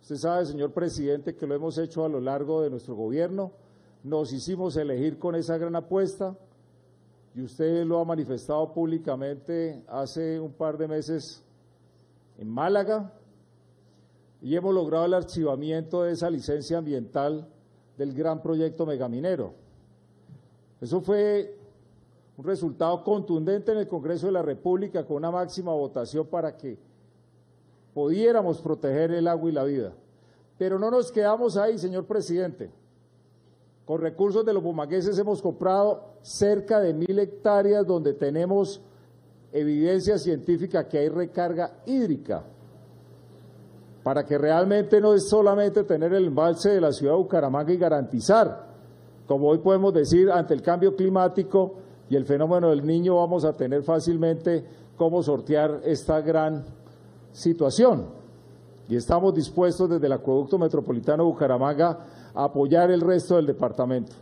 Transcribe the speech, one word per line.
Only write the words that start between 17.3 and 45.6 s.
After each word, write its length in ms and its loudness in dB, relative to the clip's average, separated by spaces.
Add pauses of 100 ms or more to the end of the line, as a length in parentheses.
del 160 -6
gran 260 -4
proyecto 460 -4
megaminero. 680 -6 (1300)
Eso 200 -4
fue 560 0 (800)
un 80 -18
resultado 580 -2
contundente 680 -2
en 60 0
el 100 -4
Congreso 380 -6
de 60 0
la 100 0
República, 640 -4
con 120 -6
una 160 -4
máxima 400 -6
votación 560 -4
para 280 -6
que 220 -14 (1120)
pudiéramos 680 0
proteger 480 0
el 160 0
agua 240 -2
y 20 -4
la 120 -2
vida. 280 -4 (640)
Pero 220 -2
no 100 -2
nos 220 0
quedamos 460 0
ahí, 200 0
señor 300 -6
presidente. 640 -4 (1120)
Con 160 -4
recursos 460 0
de 60 0
los 100 0
bumangueses 560 -2
hemos 240 -2
comprado 720 0 (100)
cerca 560 0
de 160 2
mil 240 0
hectáreas 680 2
donde 300 0
tenemos 680 0 (680)
evidencia 680 2
científica 680 0
que 120 -2
hay 100 2
recarga 760 -4
hídrica, 580 -2 (1600)
para 200 0
que 140 -2
realmente 600 4
no 120 6
es 160 4
solamente 540 4